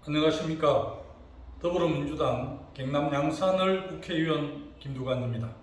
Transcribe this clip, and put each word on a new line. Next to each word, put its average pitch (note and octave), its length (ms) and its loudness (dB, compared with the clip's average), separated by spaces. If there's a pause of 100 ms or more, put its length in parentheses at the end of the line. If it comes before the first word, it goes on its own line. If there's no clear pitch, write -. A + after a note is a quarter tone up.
안녕하십니까. D#3 920 0 (640)
더불어민주당 D3 1120 -2
경남 C#3+ 380 -2
양산을 F#3 760 2
국회의원 D#3 920 -4
김두관입니다. B2 720 4 (140)